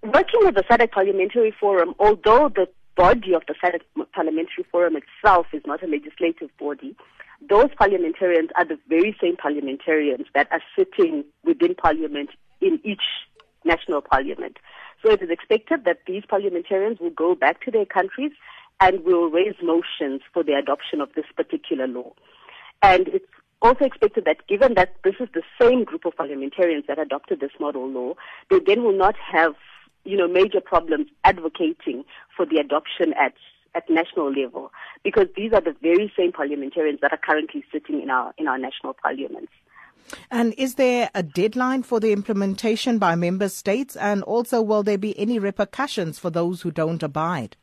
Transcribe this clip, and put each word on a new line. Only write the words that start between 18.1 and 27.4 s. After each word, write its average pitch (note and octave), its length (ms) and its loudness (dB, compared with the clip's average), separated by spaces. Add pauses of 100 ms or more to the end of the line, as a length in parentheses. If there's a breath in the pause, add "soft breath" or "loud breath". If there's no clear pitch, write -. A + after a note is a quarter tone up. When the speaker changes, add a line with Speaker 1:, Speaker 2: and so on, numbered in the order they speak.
Speaker 1:
and F#3 240 4
will E3+ 260 4
raise F#3 320 0
motions D#3+ 600 -2 (100)
for E3+ 120 -2
the D3 100 0
adoption D3 480 -4
of C#3 140 -6
this D#3 100 -6 (100)
particular D3 520 -4
law. B2 260 -10 (680 loud breath)
And F#3 280 6
it's F#3+ 160 -2 (360)
also C4 240 6
expected A3 400 0
that - 220 0
given A#3+ 260 4
that F#3 220 2 (100)
this F#3+ 160 2
is A#3+ 120 -6
the E3 100 -4 (180)
same A#3+ 240 6
group - 200 -10
of E3+ 120 -4
parliamentarians C#3+ 680 -2
that D3 120 -4
adopted C#3+ 400 -6
this C#3 200 -6